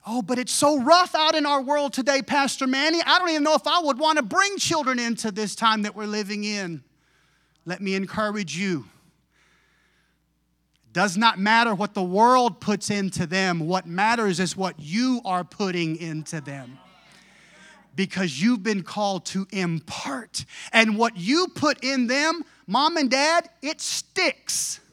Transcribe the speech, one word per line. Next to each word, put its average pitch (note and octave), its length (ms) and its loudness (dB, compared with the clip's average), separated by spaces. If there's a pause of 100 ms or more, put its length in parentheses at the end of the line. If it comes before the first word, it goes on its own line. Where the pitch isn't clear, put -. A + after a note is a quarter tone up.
"Oh, A#3 160 -4
but A#3+ 180 -4
it's B3 140 -6
so D4 260 4
rough E4+ 340 6
out D#4 220 2
in D4+ 100 2
our C#4+ 160 2
world C#4+ 300 0
today, C4+ 300 0
Pastor C4+ 460 0
Manny. D4+ 340 0
I D#4 180 4
don't F4+ 120 0
even D4+ 120 0
know D#4 120 4
if C#4 120 -2
I D#4+ 120 2
would C#4 200 0
want D#4 160 2
to D4 80 2
bring F#4+ 340 0
children C4+ 400 0
into A#3 320 -4
this G#3 260 -6
time A3 260 2
that G#3 120 -6
we're G#3 120 -10
living G#3 400 -6
in." F#3+ 400 -6 (800)
Let F3 160 -8
me G3 140 -2
encourage G3+ 600 -4
you. F3 320 -2 (2000)
Does F3 240 2
not A3+ 200 4
matter A3 380 4
what G3+ 180 -4
the G3 100 -2
world A3+ 580 4
puts G#3 280 -2
into G3 380 -2
them. F3+ 320 0
What F3 280 -2
matters G3+ 520 2
is F#3 160 -2
what F3+ 240 -4
you A#3 460 0
are F3+ 180 -2
putting E3+ 540 -4
into D#3+ 420 -8
them. C3+ 400 -14 (1160)
Because D#3+ 460 -2
you've A3+ 200 2
been G3+ 220 -2
called G3 440 -4
to F#3+ 240 -4
impart. F#3+ 920 -6 (300)
And A3 240 4
what A#3 180 0
you C4 320 0
put - 340 -2
in B3+ 260 0
them, D4+ 360 0 (240)
mom D4 300 2
and C#4+ 120 2
dad, D#4 400 2 (120)
it D#4 180 -6
sticks. - 1000 -4 (120)